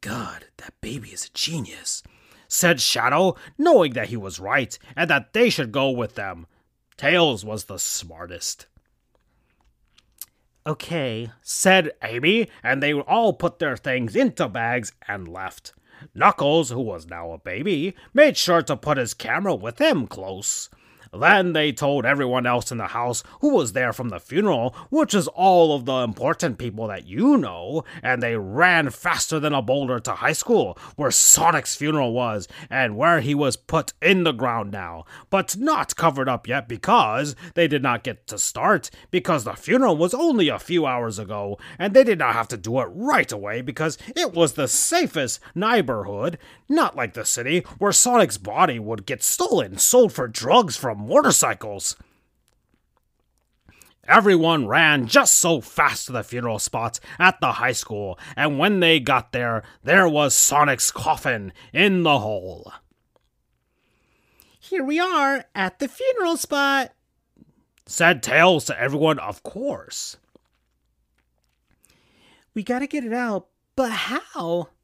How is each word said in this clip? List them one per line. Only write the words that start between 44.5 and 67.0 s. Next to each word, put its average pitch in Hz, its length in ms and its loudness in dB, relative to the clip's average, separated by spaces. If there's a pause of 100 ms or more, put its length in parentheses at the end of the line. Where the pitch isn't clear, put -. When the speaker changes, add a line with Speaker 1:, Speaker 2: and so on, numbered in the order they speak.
Speaker 1:
the 156 140 -2
safest 170 720 -2 (140)
neighborhood, 143 840 -2 (280)
not 285 280 0
like 120 180 -4
the 113 100 -10
city, 131 360 -2 (180)
where 202 140 0
Sonic's 233 480 4
body 127 400 0
would 107 260 -8
get - 160 -6
stolen, 147 560 0
sold 240 340 6
for 127 160 -6
drugs 139 480 2
from 107 280 -6
motorcycles. 117 920 0 (2000)
Everyone 165 600 4
ran 147 380 4
just - 280 4
so 170 260 2
fast - 460 -2
to 135 80 -14
the 113 100 -4
funeral 120 360 -6
spot 117 400 -4 (200)
at 185 220 4
the 127 120 0
high 123 200 -2
school, 104 440 -8 (200)
and 147 200 0
when 190 220 2
they 165 220 4
got 127 320 -2
there, 117 300 -4 (200)
there 180 240 6
was 147 260 2
Sonic's 143 580 4
coffin 123 600 -4 (220)
in 180 300 2
the 147 160 6
hole. 92 520 -8 (1900)
"Here 359 240 -4
we 285 140 -2
are 302 560 0
at 190 260 -4
the 277 100 -4
funeral 466 480 -2
spot," 277 560 -2 (920)